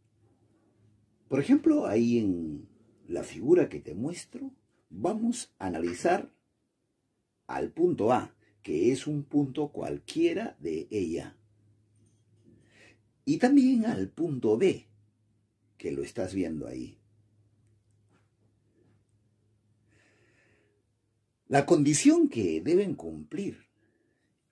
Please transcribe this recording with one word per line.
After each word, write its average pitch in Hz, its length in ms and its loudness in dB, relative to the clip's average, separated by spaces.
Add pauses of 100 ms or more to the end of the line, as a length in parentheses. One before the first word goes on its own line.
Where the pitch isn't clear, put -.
(1300)
Por 135 140 0
ejemplo, 294 460 4
ahí 117 320 2
en 85 500 -4 (380)
la 80 160 -6
figura 151 440 2
que 73 140 -12
te - 140 -14
muestro, 180 580 -10 (360)
vamos 214 680 -6
a 95 80 -10
analizar 85 680 -2 (1160)
al 67 240 -6
punto 151 400 2
A, - 240 -2 (260)
que 87 300 0
es 135 160 -4
un 147 160 -4
punto 143 480 -2
cualquiera 170 880 -4
de 80 320 -6
ella. 82 440 -4 (1900)
Y 151 140 0
también 254 480 6
al 95 240 -2
punto 120 480 0
B, - 300 0 (880)
que 80 140 -8
lo 67 120 -6
estás 95 300 -8
viendo 80 340 -6
ahí. 62 320 -14 (4000)
La 143 200 2
condición 175 600 6
que 82 340 -2
deben 170 340 0
cumplir 82 720 -10 (840)